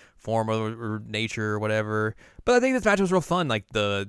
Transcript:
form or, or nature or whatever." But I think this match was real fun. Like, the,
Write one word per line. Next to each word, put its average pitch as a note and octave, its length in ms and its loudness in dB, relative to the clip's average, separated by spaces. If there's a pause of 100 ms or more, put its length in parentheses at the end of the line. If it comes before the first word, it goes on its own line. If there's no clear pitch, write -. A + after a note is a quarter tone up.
(180)
form A2 320 -2
or, A2 40 2 (420)
or G#2+ 100 -8
nature A2 480 -4
or G#2+ 60 -2
whatever." G#2+ 560 -2 (280)
But B3 120 4
I B3 40 6
think C4 160 4
this G#3 100 -2
match G3+ 140 4
was F#3+ 120 2
real F#3 100 4
fun. E3+ 260 0
Like, A2 260 -2
the, G2+ 360 0